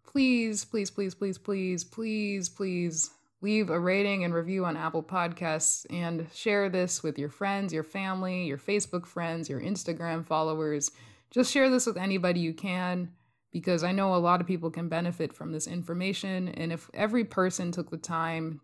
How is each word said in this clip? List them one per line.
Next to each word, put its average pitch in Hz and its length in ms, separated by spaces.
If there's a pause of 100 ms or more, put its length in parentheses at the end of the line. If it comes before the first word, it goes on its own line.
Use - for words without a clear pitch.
please, 240 600
please, 202 260
please, 190 240
please, 196 220
please, 185 480
please, 208 640
please 175 600 (300)
leave 208 280
a 165 100
rating 190 440
and 175 100
review 180 320
on 160 120
Apple 160 260
Podcasts 170 840
and 170 440
share 202 360
this 180 320
with 156 160
your 143 120
friends, 196 440
your 156 100
family, 185 600
your 139 140
Facebook 196 480
friends, 165 440
your 139 120
Instagram 165 640
followers. 156 680 (400)
Just 247 200
share 269 180
this 247 160
with 202 120
anybody 180 440
you 160 120
can, 180 580 (400)
because 170 320
I 185 100
know 196 220
a - 20
lot 175 240
of 175 60
people 170 220
can 170 200
benefit 170 440
from 160 200
this 156 140
information. 185 840
And 165 240
if - 200
every 220 300
person 180 480
took 175 180
the 165 80
time 165 680